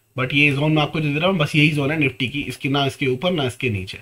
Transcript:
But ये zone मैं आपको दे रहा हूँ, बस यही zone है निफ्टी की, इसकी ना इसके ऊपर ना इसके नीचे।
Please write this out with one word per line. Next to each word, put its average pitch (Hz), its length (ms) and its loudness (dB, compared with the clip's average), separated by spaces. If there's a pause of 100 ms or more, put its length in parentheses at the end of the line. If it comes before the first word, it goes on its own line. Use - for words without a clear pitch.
(200)
But 131 140 -2
ये 147 180 4
zone 147 200 2
मैं 151 120 4
आपको 147 160 -4
दे 147 200 -2
रहा 175 100 2
हूँ, 196 80 0
बस 151 180 0
यही 151 140 6
zone 143 220 0
है 160 80 -2
निफ्टी 135 280 -2
की, 139 140 -6
इसकी 123 280 -6
ना 139 160 2
इसके 135 220 -2
ऊपर 127 240 0
ना 160 120 -2
इसके 127 260 -2
नीचे। 95 320 -6